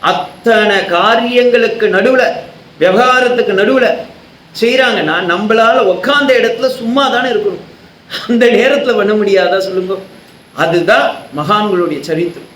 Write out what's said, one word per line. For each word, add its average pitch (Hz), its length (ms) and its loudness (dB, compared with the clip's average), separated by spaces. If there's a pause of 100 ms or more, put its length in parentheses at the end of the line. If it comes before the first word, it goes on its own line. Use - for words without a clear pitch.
அத்தனை 208 840 0
காரியங்களுக்கு 233 1000 2
நடுவுல, 240 340 2 (560)
விவகாரத்துக்கு 240 720 2
நடுவுல 226 360 2 (720)
செய்றாங்கன்னா, 220 560 0 (160)
நம்மளால 220 440 2 (160)
உக்காந்த 269 400 0
இடத்துல 240 460 0
சும்மா 247 300 -2
தானே 254 220 -2
இருக்கணும், 202 360 -4 (640)
அந்த 233 180 2
நேரத்துல 240 500 2
பண்ண 208 160 0
முடியாதா 196 460 0
சொல்லுங்க? 185 380 -4 (600)
அதுதான் 165 500 0 (300)
மகான்களுடைய 175 640 -2
சரித்திரம். 165 540 -6